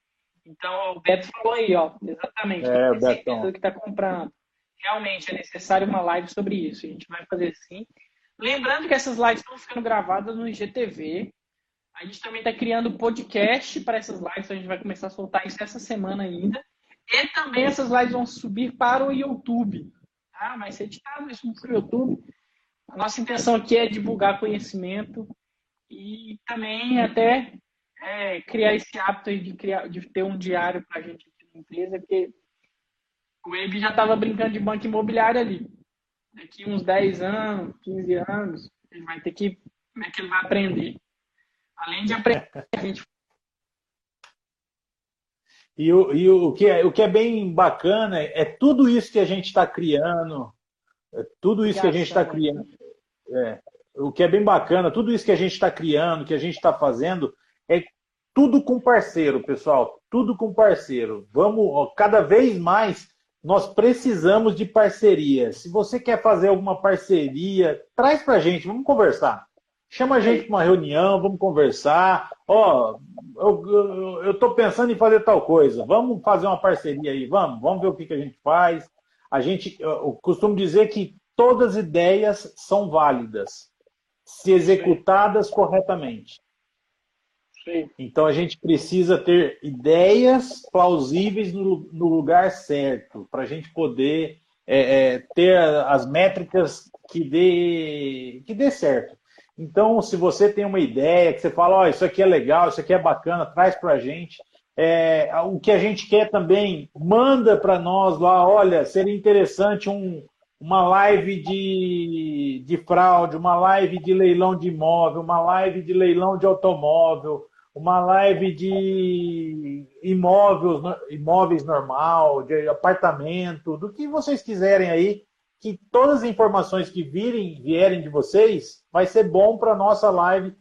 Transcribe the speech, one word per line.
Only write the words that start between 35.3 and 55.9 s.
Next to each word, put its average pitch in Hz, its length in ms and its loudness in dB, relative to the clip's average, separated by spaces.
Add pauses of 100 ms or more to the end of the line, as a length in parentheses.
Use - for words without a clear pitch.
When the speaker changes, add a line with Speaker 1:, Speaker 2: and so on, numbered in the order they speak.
Speaker 1:
ali. 208 300 -8 (640)
Daqui - 340 -20
uns 202 140 -6
dez 185 400 0
anos, 202 640 -6
quinze 185 320 -6
anos, 190 560 -8 (180)
ele 170 140 -20
vai 165 180 -16
ter 170 120 -10
que, 196 260 -6 (340)
como 220 120 -14
é - 40 -12
que 190 120 -12
ele 185 80 -12
vai 185 140 -2
aprender? - 520 -4 (800)
Além 180 280 -10
de 214 80 -4
aprender, 226 360 -2 (260)
a - 40 -6
gente 190 240 -10 (2750)
Speaker 2:
E 160 160 2
o, 185 180 6
e 170 160 2
o, 185 200 6
o 135 60 0
que 202 120 2
é, 175 180 4
o 180 80 2
que 214 120 2
é 208 40 2
bem 214 460 0
bacana 185 640 0
é, 151 220 -4
é 151 40 0
tudo 262 440 2
isso 233 220 0
que 220 80 2
a 190 60 4
gente 185 280 -4
tá 180 140 4
criando, 156 840 -4 (600)
é - 100 -10 (160)
tudo 214 280 0
isso 190 140 -4
que 190 60 2
a 160 40 2
gente 165 200 -4
tá 175 140 0
Speaker 1:
Criação, 147 380 -4
né? - 40 -20
Speaker 2:
criando, - 120 -20 (520)
é, 120 300 -6 (340)
o 139 160 -6
que 175 120 0
é 175 40 4
bem 196 160 2
bacana, 180 460 2
tudo 226 240 -2
isso 214 100 -4
que 220 80 0
a 185 40 4
gente 180 240 -4
tá 185 100 0
criando, 160 560 -2